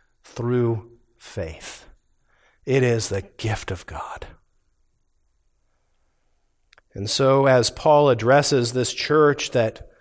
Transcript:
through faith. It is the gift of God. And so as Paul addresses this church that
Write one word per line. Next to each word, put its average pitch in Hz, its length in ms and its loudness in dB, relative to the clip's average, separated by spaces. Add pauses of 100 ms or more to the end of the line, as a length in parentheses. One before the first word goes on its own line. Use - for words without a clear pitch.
(240)
through 120 640 -4 (300)
faith. - 680 -12 (760)
It 135 200 2
is 117 260 0
the 95 140 -6
gift - 480 -8
of - 160 -12
God. - 400 -14 (2750)
And 98 160 -8
so 135 380 2
as 127 240 4
Paul 147 380 4
addresses 123 640 2
this 123 200 -2
church 147 580 0
that 110 380 -2 (120)